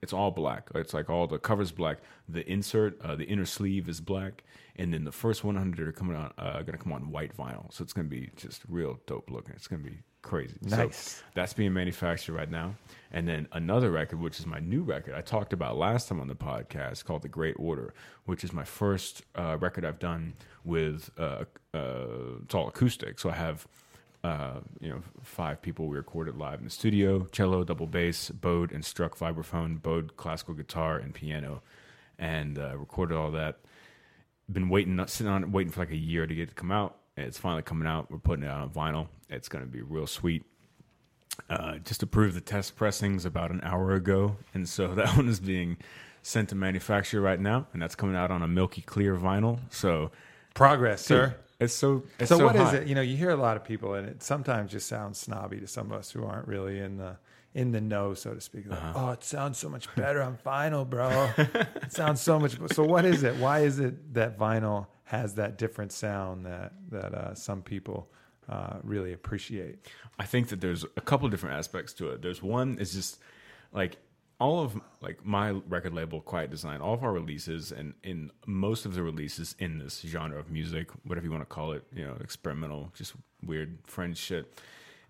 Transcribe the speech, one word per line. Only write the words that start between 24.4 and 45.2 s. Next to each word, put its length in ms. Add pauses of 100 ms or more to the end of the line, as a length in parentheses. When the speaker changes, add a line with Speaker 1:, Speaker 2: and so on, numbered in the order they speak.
Speaker 1:
you 100
know, 120 (200)
five 400
people 240
we 100
recorded 400
live 220
in 60
the 60
studio: 600
cello, 320
double 240
bass, 440
bowed 420
and 120
struck 320
vibraphone, 640
bowed 360
classical 380
guitar, 420
and 180
piano, 480 (560)
and, 400
uh, 180
recorded 400
all 140
that. 280 (920)
Been 180
waiting, 280
not 140
sitting 220
on 120
it, 60
waiting 220
for, 80
like, 120
a 40
year 300
to 80
get 100
it 40
to 60
come 180
out. 240 (200)
And 100
it's 120
finally 240
coming 240
out. 240
We're 80
putting 260
it 40
out 140
on 80
vinyl. 360 (240)
It's 180
gonna 180
be 160
real 260
sweet. 340 (1080)
Uh, 280
just 240
approved 340
the 40
test 360
pressings 480
about 260
an 140
hour 300
ago, 420 (180)
and 140
so 260
<laughs> 0
that 220
one 120